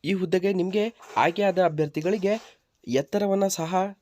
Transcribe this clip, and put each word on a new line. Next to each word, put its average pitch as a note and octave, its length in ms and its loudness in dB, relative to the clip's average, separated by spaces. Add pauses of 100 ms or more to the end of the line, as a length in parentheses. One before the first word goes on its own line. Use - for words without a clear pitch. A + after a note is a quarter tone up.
ಈ E3 80 -2
ಹುದ್ದೆಗೆ F#3 400 0
ನಿಮ್ಗೆ F#3 300 0 (340)
ಆಯ್ಕೆಯಾದ F#3 480 2
ಅಭ್ಯರ್ಥಿಗಳಿಗೆ E3+ 720 0 (540)
ಎತ್ತರವನ್ನ G3 580 0
ಸಹ E3+ 260 -4 (300)